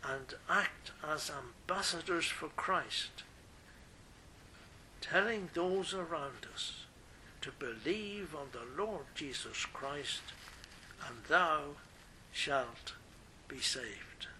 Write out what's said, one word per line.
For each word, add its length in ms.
and 300
act 420
as 260
ambassadors 960
for 240
Christ, 720
telling 520
those 400
around 600
us 320
to 100
believe 800
on 180
the 140
Lord 320
Jesus 520
Christ, 560
and 200
thou 500
shalt 600
be 120
saved. 680